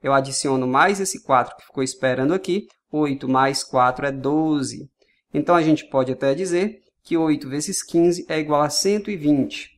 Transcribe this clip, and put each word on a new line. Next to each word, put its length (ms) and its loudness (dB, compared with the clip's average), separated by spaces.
Eu 120 -2
adiciono 540 0
mais 340 2
esse 220 -6
quatro 340 0
que 80 -20
ficou 180 -6
esperando 520 0
aqui. 320 -4
Oito 380 -2
mais 360 2
quatro 400 2
é 80 -2
doze. 800 -2
Então, 220 2
a 80 4
gente 260 2
pode 240 0
até 220 0
dizer 460 -2
que 120 -2
oito 320 0
vezes 360 -6
quinze 440 2
é 100 -2
igual 240 2
a 60 0
cento 440 0
e 40 -6
vinte. 600 0